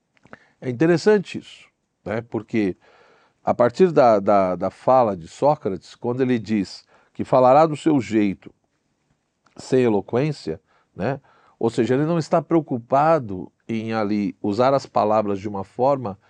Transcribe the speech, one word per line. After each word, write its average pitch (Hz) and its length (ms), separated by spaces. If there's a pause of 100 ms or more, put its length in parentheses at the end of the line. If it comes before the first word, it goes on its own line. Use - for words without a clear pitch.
(600)
É 131 100
interessante 170 680
isso, - 300 (360)
né? 110 180
Porque 107 540 (680)
a 104 80
partir 120 400
da, 120 260
da, 98 380
da 92 140
fala 127 440
de 82 140
Sócrates, 131 640
quando 123 280
ele 127 160
diz 101 480 (260)
que 104 120
falará 131 420
do 151 100
seu 147 240
jeito 104 500 (1040)
sem - 260
eloquência, 113 760 (380)
né? 127 240 (380)
Ou 117 120
seja, 117 240
ele 143 100
não 170 140
está 160 240
preocupado 135 1080 (180)
em 113 260
ali 104 480
usar 120 320
as 135 100
palavras 107 540
de 98 100
uma 98 160
forma 123 540 (120)